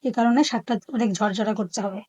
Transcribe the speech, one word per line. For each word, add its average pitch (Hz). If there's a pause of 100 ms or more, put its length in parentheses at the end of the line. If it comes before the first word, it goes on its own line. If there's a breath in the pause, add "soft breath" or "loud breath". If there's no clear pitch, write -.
এ 269
কারণে 240
শাকটা 240 (200)
অনেক 226
ঝরঝরা 208
করতে 202
হবে। 196